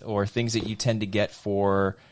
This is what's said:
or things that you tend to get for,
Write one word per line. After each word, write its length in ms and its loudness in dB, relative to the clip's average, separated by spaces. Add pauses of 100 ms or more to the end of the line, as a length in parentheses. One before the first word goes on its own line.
or 200 0
things 280 -2
that 120 -2
you 120 -6
tend 240 0
to 60 -2
get 240 0
for, 680 0 (140)